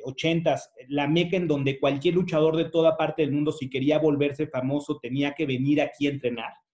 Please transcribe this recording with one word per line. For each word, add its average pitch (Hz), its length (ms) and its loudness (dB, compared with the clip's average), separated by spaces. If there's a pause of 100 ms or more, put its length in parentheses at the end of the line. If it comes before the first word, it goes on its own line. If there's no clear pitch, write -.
ochentas, 160 640 -2 (160)
la 143 220 -2
meca 170 260 2
en 175 140 0
donde 135 320 0
cualquier 143 340 2
luchador 160 400 2
de 165 140 -2
toda 160 260 4
parte 156 280 -2
del 139 100 0
mundo, 147 180 0
si 131 180 -8
quería 139 300 2
volverse 147 480 2
famoso, 143 540 -4
tenía 139 320 -2
que 160 120 -4
venir 139 360 0
aquí - 260 -2
a 139 40 -2
entrenar. 120 420 -6 (200)